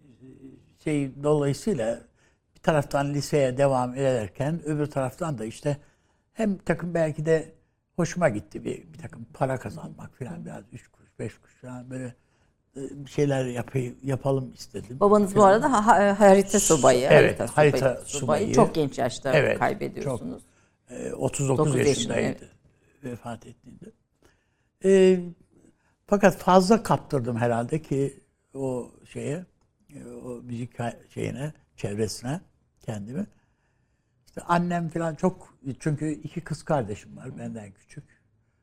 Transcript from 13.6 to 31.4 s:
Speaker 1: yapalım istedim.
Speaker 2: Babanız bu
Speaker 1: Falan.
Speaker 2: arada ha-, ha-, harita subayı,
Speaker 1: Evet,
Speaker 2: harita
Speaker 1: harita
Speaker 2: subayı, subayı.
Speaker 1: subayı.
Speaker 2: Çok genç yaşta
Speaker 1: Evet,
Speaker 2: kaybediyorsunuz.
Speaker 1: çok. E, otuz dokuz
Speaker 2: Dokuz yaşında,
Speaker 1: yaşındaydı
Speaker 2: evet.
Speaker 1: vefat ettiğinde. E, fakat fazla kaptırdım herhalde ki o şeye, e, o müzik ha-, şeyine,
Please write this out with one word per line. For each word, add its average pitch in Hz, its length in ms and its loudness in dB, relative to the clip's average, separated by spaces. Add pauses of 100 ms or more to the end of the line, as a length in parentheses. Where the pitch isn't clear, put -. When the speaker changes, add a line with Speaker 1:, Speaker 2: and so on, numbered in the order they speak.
Speaker 1:
yapalım 135 500 -2
istedim. - 480 -12
Speaker 2:
Babanız 202 360 4
bu 214 40 6
Speaker 1:
Falan. 196 120 10
Speaker 2:
arada 262 200 4
ha-, 214 140 2
ha-, 202 340 6
harita 196 400 8
subayı, 131 500 4
Speaker 1:
Evet, 127 300 6
Speaker 2:
harita 117 160 -6
Speaker 1:
harita 147 220 6
Speaker 2:
subayı, 127 280 0
subayı. 143 340 -2
Speaker 1:
subayı. - 140 -2
Speaker 2:
Çok - 200 6
genç 147 240 -2
yaşta 127 340 -4
Speaker 1:
Evet, 120 260 2
Speaker 2:
kaybediyorsunuz. 135 840 -6 (460)
Speaker 1:
çok. 123 100 -16
E, 127 160 -10
otuz 139 340 -2
dokuz 131 180 2
Speaker 2:
Dokuz 143 120 0
yaşında, 143 100 2 (280)
Speaker 1:
yaşındaydı - 280 -4 (580)
Speaker 2:
evet. - 20 -12
Speaker 1:
vefat 120 420 -12
ettiğinde. - 380 -20 (1000)
E, 190 360 6 (840)
fakat 202 300 4
fazla 190 460 4
kaptırdım 127 540 -2
herhalde 120 460 -2
ki 135 380 -4 (340)
o 131 360 -8 (220)
şeye, 135 320 -8 (500)
e, 131 120 -18
o 120 360 -16
müzik 123 380 -10
ha-, 117 160 -6 (180)
şeyine, 117 380 -8 (240)